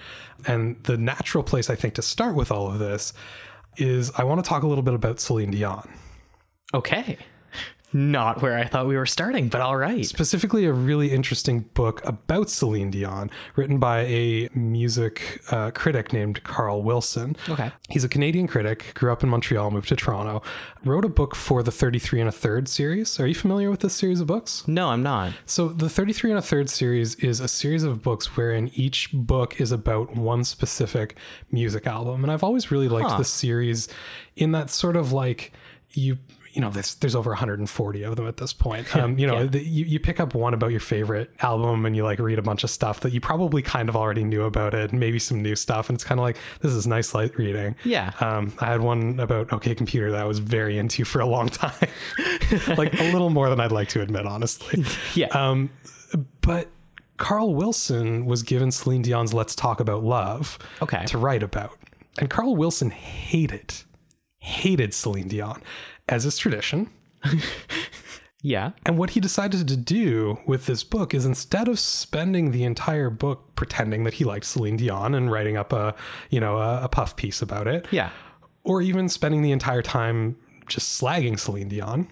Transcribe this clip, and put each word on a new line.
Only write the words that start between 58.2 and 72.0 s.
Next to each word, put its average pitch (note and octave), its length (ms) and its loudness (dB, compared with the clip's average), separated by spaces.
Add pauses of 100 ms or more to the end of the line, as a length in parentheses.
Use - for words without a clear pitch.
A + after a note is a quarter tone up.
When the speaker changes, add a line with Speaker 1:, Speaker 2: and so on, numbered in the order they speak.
Speaker 1:
was A#2+ 180 0
given B2+ 280 2
Celine B2+ 320 0
Dion's A#2 320 0
Let's A2+ 200 0
Talk A#2 260 0
About A2 240 0
Love A#2 540 0 (220)
Speaker 2:
Okay. F#2 260 -2
Speaker 1:
to - 120 -2
write A#2+ 240 2
about. G2+ 360 -6 (400)
And C3+ 120 0
Carl A#3 260 2
Wilson D3+ 340 2
hated, - 840 -4 (640)
hated C#3+ 560 0
Celine G2 340 -2
Dion, G#2 340 -6 (460)
as A#2+ 160 2
is D3 140 0
tradition. D#3 500 0 (340)
<laughs> C#3+ 80 0 (1120)
Speaker 2:
Yeah. C3 300 0 (120)
Speaker 1:
And E3+ 120 4
what F3+ 140 2
he A#3 100 2
decided F#3+ 460 0
to C3+ 100 2
do A#2+ 720 2
with C3 200 0
this B2 180 0
book G#3 300 0
is C3 120 2
instead F#3 400 0
of A#3+ 140 2
spending E3 720 0